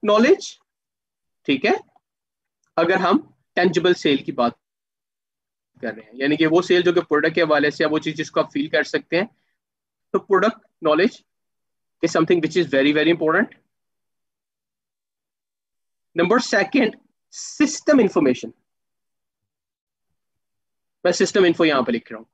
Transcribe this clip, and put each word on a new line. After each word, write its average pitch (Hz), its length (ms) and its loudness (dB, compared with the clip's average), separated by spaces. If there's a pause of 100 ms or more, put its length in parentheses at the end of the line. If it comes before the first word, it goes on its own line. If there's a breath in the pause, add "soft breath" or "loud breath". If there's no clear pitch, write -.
knowledge, 220 560 2 (880)
ठीक 135 160 -2
है। 247 100 2 (1000)
अगर 170 220 0
हम 185 200 0 (380)
tangible 175 380 2
sale 139 280 -2
की 160 100 -10
बात 120 240 -4 (1300)
कर 113 120 -8
रहे 110 100 -20
हैं, - 100 -20
यानी 143 220 -2
कि 156 100 2
वो 170 160 2
sale 180 200 2
जो 175 100 2
कि 175 80 2
product 156 340 -2
के 175 80 0
हवाले 147 280 2
से 160 140 -4
है, 151 60 -2
वो 156 80 -2
चीज 156 180 -6
जिसको 156 240 -4
आप 147 120 -4
feel 147 160 -4
कर 151 160 -2
सकते - 320 -4
हैं, 202 120 -2 (880)
तो 196 40 0
प्रोडक्ट 196 480 0 (180)
knowledge 160 380 0 (800)
is 165 100 -2
something 170 300 2
which 156 140 0
is 170 140 0
very, 139 260 2
very 151 160 2
important। 165 420 -2 (2500)
नंबर 180 240 2
सेकंड, 226 560 -2 (380)
सिस्टम - 680 0
इन्फॉर्मेशन। 147 520 0 (2500)
मैं 175 80 2
सिस्टम 185 340 0
इन्फो 170 180 2
यहां 143 200 0
पे 120 80 -4
लिख 117 200 -6
रहा 110 60 -14
हूं। 113 160 -20